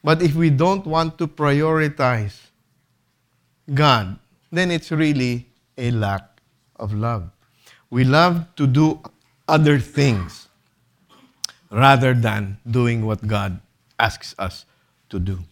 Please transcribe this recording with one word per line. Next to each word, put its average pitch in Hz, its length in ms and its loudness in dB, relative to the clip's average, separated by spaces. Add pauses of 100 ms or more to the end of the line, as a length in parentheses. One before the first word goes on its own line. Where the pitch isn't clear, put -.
But 160 160 2
if 160 160 2
we 165 160 4
don't 190 320 0
want 160 320 -4
to 170 80 -4
prioritize 143 1120 0 (1400)
God, 123 400 2 (380)
then 180 180 0
it's 170 220 -4
really 131 580 -2 (260)
a 120 140 -4
lack 101 320 -2 (560)
of 107 160 -8
love. 107 320 -6 (640)
We 123 140 0
love 165 500 2
to 143 140 0
do 151 340 2 (460)
other 147 320 4
things 117 640 -2 (1300)
rather 127 420 4
than 104 440 -2 (120)
doing 117 340 0
what 110 220 -4
God 101 320 -4 (400)
asks - 400 -4
us - 260 -10 (460)
to 101 80 -8
do. 90 340 -6